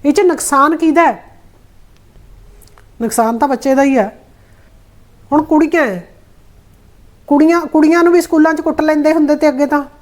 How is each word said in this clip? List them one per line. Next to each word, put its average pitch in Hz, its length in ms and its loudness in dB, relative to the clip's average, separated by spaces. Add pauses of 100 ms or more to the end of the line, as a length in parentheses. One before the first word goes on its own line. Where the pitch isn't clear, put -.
ਇਹ 285 80 0
'ਚ 403 80 2
ਨੁਕਸਾਨ 311 540 0
ਕਿਹਦਾ 320 280 2
ਹੈ? 247 200 -2 (1800)
ਨੁਕਸਾਨ 233 360 -2
ਤਾਂ 277 100 -2
ਬੱਚੇ 269 280 -2
ਦਾ 277 80 0
ਹੀ 269 140 0
ਹੈ। 208 220 -4 (1120)
ਹੁਣ 302 120 0
ਕੁੜੀਆਂ 311 440 0
ਹੈ, 180 200 -10 (1200)
ਕੁੜੀਆਂ, 311 340 2
ਕੁੜੀਆਂ 311 420 0
ਨੂੰ 339 100 2
ਵੀ 349 80 4
ਸਕੂਲਾਂ 320 320 0
'ਚ 311 80 -6
ਕੁੱਟ 311 200 -4
ਲੈਂਦੇ 311 320 0
ਹੁੰਦੇ 302 220 2
ਤੇ 302 140 0
ਅੱਗੇ 277 160 -2
ਤਾਂ। 285 180 -2 (180)